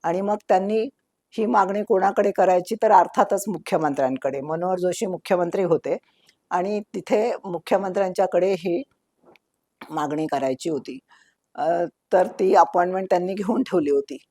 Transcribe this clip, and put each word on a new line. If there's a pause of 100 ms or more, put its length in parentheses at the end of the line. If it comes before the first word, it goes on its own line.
आणि
मग (120)
त्यांनी (500)
ही
मागणी
कोणाकडे
करायची,
तर
अर्थातच
मुख्यमंत्र्यांकडे.
मनोहर
जोशी
मुख्यमंत्री
होते (520)
आणि
तिथे (120)
मुख्यमंत्र्यांच्याकडे
ही (1080)
मागणी
करायची
होती. (560)
अ, (280)
तर
ती
अपॉइंटमेंट
त्यांनी
घेऊन
ठेवली
होती. (120)